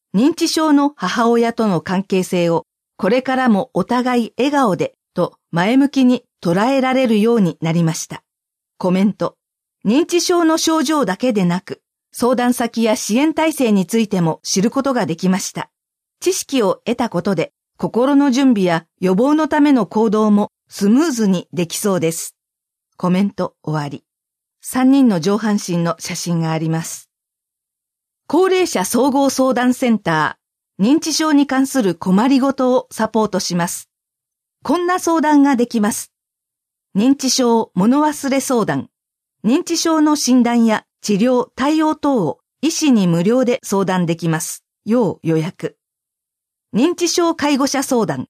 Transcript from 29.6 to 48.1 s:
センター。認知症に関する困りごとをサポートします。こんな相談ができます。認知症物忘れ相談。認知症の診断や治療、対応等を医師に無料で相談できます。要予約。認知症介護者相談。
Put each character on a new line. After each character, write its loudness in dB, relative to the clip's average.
セ -2
ン 2
タ -2
ー。 0
認 2
知 -6
症 0
に 4
関 0
す -2
る -2
困 0
り 2
ご 0
と 0
を -2
サ -4
ポ 0
ー -2
ト -4
し -6
ま -2
す。 -12
こ 0
ん -2
な -2
相 0
談 4
が 4
で 0
き -4
ま 0
す。 -10
認 2
知 -4
症 0
物 2
忘 -2
れ 0
相 -2
談。 -4
認 0
知 -4
症 0
の 2
診 2
断 2
や 0
治 -2
療、 2
対 0
応 0
等 0
を -6
医 0
師 0
に 4
無 2
料 2
で 0
相 -2
談 -2
で -2
き -4
ま 0
す。 -12
要 0
予 0
約。 -8
認 2
知 -2
症 0
介 0
護 0
者 -2
相 0
談。 -8